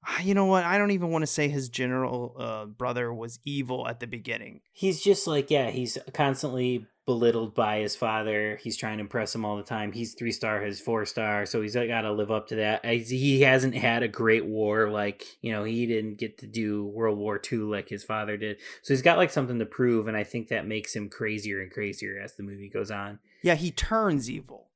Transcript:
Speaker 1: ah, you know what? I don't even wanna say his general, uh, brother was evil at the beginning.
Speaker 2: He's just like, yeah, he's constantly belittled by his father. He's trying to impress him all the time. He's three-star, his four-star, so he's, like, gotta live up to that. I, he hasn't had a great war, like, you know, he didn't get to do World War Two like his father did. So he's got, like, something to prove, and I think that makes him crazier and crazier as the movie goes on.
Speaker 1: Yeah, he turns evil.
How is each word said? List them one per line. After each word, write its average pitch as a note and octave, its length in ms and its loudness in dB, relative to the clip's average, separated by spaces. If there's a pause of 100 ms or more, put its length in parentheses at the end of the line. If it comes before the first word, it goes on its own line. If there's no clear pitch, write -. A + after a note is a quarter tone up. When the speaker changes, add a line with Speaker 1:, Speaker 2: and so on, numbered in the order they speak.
Speaker 1:
ah, - 160 -4
you F#3+ 120 2
know G3 120 4
what? F#3+ 180 4
I F3+ 140 2
don't G3+ 140 2
even F3 180 0
wanna D#3+ 180 0
say D3+ 200 0
his C#3 220 -2
general, B2+ 680 -2
uh, A2+ 280 -6
brother A#2+ 480 -4
was A#2 320 -10
evil B2+ 420 -4
at A#2 120 -6
the B2 80 -8
beginning. A2+ 540 -10 (120)
Speaker 2:
He's F#3+ 280 0
just G3 240 4
like, C#3+ 240 0
yeah, C3+ 220 4
he's B2 260 -2 (160)
constantly B2+ 720 0 (200)
belittled A#2 500 4
by G#2+ 240 2
his G#2+ 160 -2
father. G#2+ 680 -2
He's A2 140 -6
trying G#2+ 220 -6
to G#2+ 40 -6
impress G#2+ 320 -4
him A2+ 120 -4
all G#2 100 -2
the G#2 80 -6
time. G#2+ 300 -6
He's A2+ 200 -6
three-star, A2 480 -2
his G2+ 200 -6
four-star, G#2+ 640 -2
so A2+ 160 -2
he's, G#2+ 120 -4
like, A#2+ 140 0
gotta A2+ 240 -2
live G#2 200 0
up G#2+ 180 -2
to - 60 -4
that. G#2+ 280 0
I, A#2 120 2
he C3 460 4
hasn't C3 340 6
had A#2 280 2
a A#2 60 0
great A2+ 360 4
war, G#2+ 440 2
like, G#2 360 -2 (160)
you A2+ 120 -4
know, G#2 100 -2
he A#2 220 0
didn't A2 340 -2
get G#2+ 200 -6
to A2 80 -16
do G#2+ 380 -2
World G#2+ 320 0
War G#2 220 -2
Two G#2+ 300 -2
like G2+ 180 -4
his G2+ 160 -10
father G#2+ 320 -4
did. G#2 220 -6 (260)
So C#3+ 100 2
he's C3 80 2
got, E3+ 160 8
like, F3+ 140 4
something B2 280 0
to A2 60 0
prove, A#2 440 2
and A2 80 -2
I G#2 80 -2
think A2+ 240 -8
that G2 180 -2
makes G#2+ 260 -4
him G#2 160 -6
crazier G#2+ 520 -4
and F#2 100 -10
crazier G2 500 -6
as G2+ 140 -14
the G2+ 80 -12
movie G2+ 260 -4
goes G#2 220 -2
on. G2+ 280 -6 (220)
Speaker 1:
Yeah, E3+ 140 6
he E3 160 -2
turns F#3 580 0
evil. - 460 -12